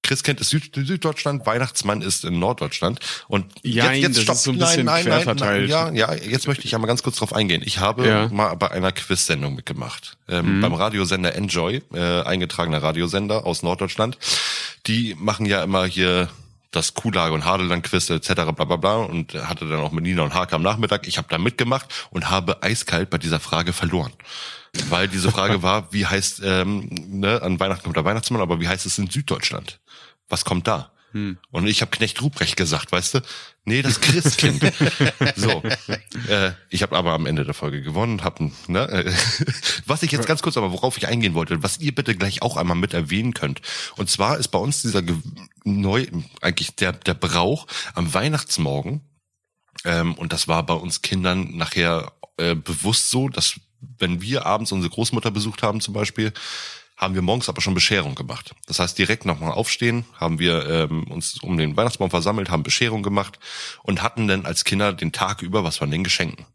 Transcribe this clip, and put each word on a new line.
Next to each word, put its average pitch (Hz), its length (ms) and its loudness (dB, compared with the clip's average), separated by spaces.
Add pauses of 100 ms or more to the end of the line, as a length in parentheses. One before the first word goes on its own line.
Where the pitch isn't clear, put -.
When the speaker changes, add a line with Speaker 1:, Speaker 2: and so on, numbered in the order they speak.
Speaker 1:
Christkind - 380 0
ist - 100 0
Süd-, - 240 -2
Süddeutschland, 143 720 -2
Weihnachtsmann 107 560 0
ist 95 220 -2
in 85 140 0
Norddeutschland. 92 640 0 (260)
Und 98 200 0 (160)
Speaker 2:
Jein, 127 400 4
Speaker 1:
jetzt, - 0 -
jetzt 117 160 4
Speaker 2:
das 113 60 4
Speaker 1:
stopp. 143 120 2
Speaker 2:
ist - 60 2
so 139 80 2
ein 127 80 2
Speaker 1:
Nein, 170 100 4
Speaker 2:
bisschen 165 180 4
Speaker 1:
nein, - 180 4
Speaker 2:
quer - 100 4
Speaker 1:
nein, 165 100 4
Speaker 2:
verteilt. 104 460 2
Speaker 1:
nein. 160 260 2
Ja, 110 160 4
ja, - 100 -4
jetzt 117 240 -2
möchte 139 200 -2
ich - 80 -2
einmal 110 140 0
ganz 120 140 2
kurz 123 140 -2
drauf - 160 -2
eingehen. 95 320 2
Ich - 140 -4
habe 107 280 2
Speaker 2:
Ja. 107 220 4
Speaker 1:
mal 104 280 2
bei 95 140 2
einer 92 220 0
Quiz-Sendung 71 600 0
mitgemacht. - 640 -10 (100)
Ähm, 90 280 2
Speaker 2:
Mhm. 98 40 4
Speaker 1:
beim 87 140 4
Radiosender 92 600 0
Enjoy, 92 460 -2 (140)
äh, 87 280 0
eingetragener 85 600 0
Radiosender 87 640 0
aus - 160 -2
Norddeutschland. 101 560 -2 (680)
Die 113 320 0
machen 104 280 0
ja 98 180 4
immer 92 220 2
hier 90 420 2 (420)
das - 220 0
Kuhlage- 90 400 2
und 76 140 0
Hadelland-Quiz 90 640 2
et 82 140 0
cetera 85 260 0
bla 78 140 0
bla 85 120 0
bla 95 200 2
und 85 380 -4
hatte 82 340 -6
dann 78 100 -2
auch 73 140 -2
mit 82 120 -2
Nina 87 180 2
und 73 120 0
Hake 90 220 0
am 80 60 2
Nachmittag. 104 440 2
Ich 87 120 -4
habe 85 120 -6
da 80 80 0
mitgemacht 120 480 0 (240)
und 87 200 -4
habe 92 340 0
eiskalt 95 460 0
bei 85 80 0
dieser 78 220 0
Frage 85 320 0
verloren. 85 400 0 (760)
Weil 87 200 2
diese 92 220 2
Frage 98 320 2
Speaker 2:
<laughs> - 0 -
Speaker 1:
war, 95 300 2
wie 98 120 2
heißt, 95 400 0
ähm, 95 460 2
ne, 98 500 0
an 90 200 0
Weihnachten 95 240 0
kommt 85 120 -2
der 78 80 2
Weihnachtsmann, 110 380 0
aber 85 180 2
wie 85 80 0
heißt 92 180 0
es 87 120 -2
in 98 100 0
Süddeutschland? - 680 -4 (500)
Was - 160 -2
kommt 87 220 0
da? 98 240 -2 (220)
Speaker 2:
Hm. 104 240 -4 (160)
Speaker 1:
Und 92 160 0
ich 104 120 2
hab 113 120 -2
Knecht - 300 -2
Ruprecht 139 340 0
gesagt, 78 340 0
weißt 90 240 0
du? 131 60 4 (460)
Nee, 123 160 2
das 131 180 2
Christkind. 156 640 4
Speaker 2:
<laughs> 175 80 6 (640)
Speaker 1:
So, 107 260 2 (640)
äh, 98 240 4 (180)
ich 92 120 0
hab 101 100 -2
aber 85 200 2
am 80 140 0
Ende 73 180 0
der 73 100 -4
Folge 71 280 -6
gewonnen, 92 420 -2
hab, - 160 -2
ne, 87 480 -2
äh, 92 240 0 (380)
<laughs> - 360 -4
was 151 160 0
ich 160 80 0
jetzt 117 160 0
ganz 156 160 2
kurz, - 140 -2
aber 98 160 0
worauf 123 240 0
ich - 100 -4
eingehen 110 280 2
wollte, 82 280 0
was - 160 -2
ihr 147 160 -2
bitte 117 220 0
gleich 95 260 -2
auch 104 140 0
einmal 87 200 2
mit 87 180 0
erwähnen 90 400 0
könnt. 69 260 -4 (360)
Und 101 140 -4
zwar 113 280 2
ist 131 100 -2
bei 98 100 0
uns 123 240 0
dieser 98 200 2
Ge-, 85 120 0 (500)
neu, 101 420 2 (340)
eigentlich - 360 -2
der, 92 160 2
der - 220 -2
Brauch 87 520 0 (280)
am 85 180 -2
Weihnachtsmorgen, 98 880 0 (840)
ähm, 85 300 2
und 82 180 -6
das - 160 -2
war 82 160 2
bei 85 100 0
uns 82 280 -4
Kindern 90 540 0
nachher, 82 560 0 (260)
äh, 85 160 2
bewusst 80 560 0
so, 131 180 0
dass - 320 -2 (380)
wenn 87 240 0
wir 123 240 -2
abends 107 260 0
unsere 90 200 0
Großmutter 113 380 0
besucht 107 320 -4
haben 107 200 2
zum 101 120 -6
Beispiel, 104 380 -2 (640)
haben 95 200 -2
wir 92 60 2
morgens 113 260 2
aber 85 120 -4
schon 95 140 0
Bescherung 85 400 2
gemacht. 64 400 -12 (120)
Das - 120 -4
heißt, 90 180 0
direkt 104 300 2
nochmal 80 240 -2
aufstehen, 117 540 0 (100)
haben 82 240 0
wir, 82 280 2
ähm, 80 420 0
uns - 340 -6
um 87 160 -2
den 76 180 0
Weihnachtsbaum 104 320 0
versammelt, 92 420 0
haben 80 120 2
Bescherung 110 400 0
gemacht 101 380 -2 (420)
und 95 180 0
hatten 113 280 0
dann 95 180 2
als 85 180 -2
Kinder 101 280 2
den 82 180 -2
Tag 95 320 -2
über 92 220 0
was 80 140 -2
von 73 120 -2
den 82 140 0
Geschenken. 87 500 -2